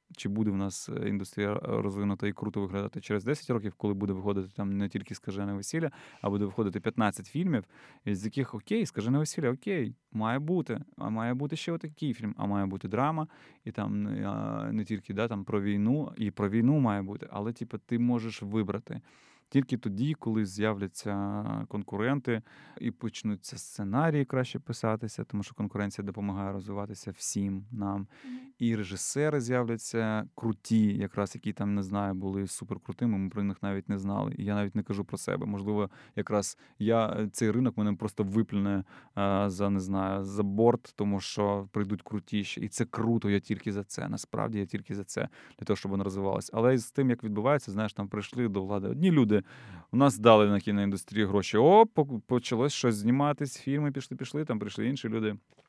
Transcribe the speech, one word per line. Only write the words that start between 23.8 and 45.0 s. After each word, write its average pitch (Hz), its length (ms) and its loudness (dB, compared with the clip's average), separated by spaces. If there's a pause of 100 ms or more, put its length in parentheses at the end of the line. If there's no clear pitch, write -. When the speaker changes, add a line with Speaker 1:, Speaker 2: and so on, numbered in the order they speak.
Speaker 1:
краще 127 340 -2
писатися, 110 640 -4
тому 101 180 -4
що - 120 -14
конкуренція 101 520 -4
допомагає 98 460 -4
розвиватися 101 580 -8
всім 98 600 -4
нам. 101 360 -4 (180)
Speaker 2:
Мгм. 254 140 -10 (200)
Speaker 1:
І 117 180 2
режисери 135 640 0
з'являться 113 920 0
круті, 110 520 2
якраз 101 480 0
які - 180 -6
там, 101 220 -2
не 101 80 0
знаю, 98 320 -2
були 98 320 -4
суперкрутими, 104 720 -2
ми 95 120 -2
про 104 120 -4
них 98 200 -2
навіть 98 260 -2
не 101 100 -2
знали. 101 400 -2
І - 60 -4
я 104 100 -2
навіть 101 200 -2
не 107 80 0
кажу 101 220 -2
про - 140 -8
себе. - 280 -2
Можливо, 101 440 -2 (260)
якраз 104 420 0 (200)
я, 110 280 4 (140)
е, 107 120 -2
цей 110 180 2
ринок 120 260 2
мене 104 160 2
просто 104 320 -2
виплюне, 101 600 0 (340)
е, 98 320 2
за, 98 200 0
не 98 100 2
знаю, 95 440 -2
за 101 180 -2
борт, 110 540 4
тому 101 240 0
що 101 520 0
прийдуть 104 300 -2
крутіші. 104 580 -4
І 104 80 -4
це - 160 -2
круто, 110 460 0
я 101 100 4
тільки 107 320 -4
за 98 120 -4
це. - 240 -8
Насправді 107 500 -2
я 98 80 -2
тільки - 280 -6
за 101 100 -6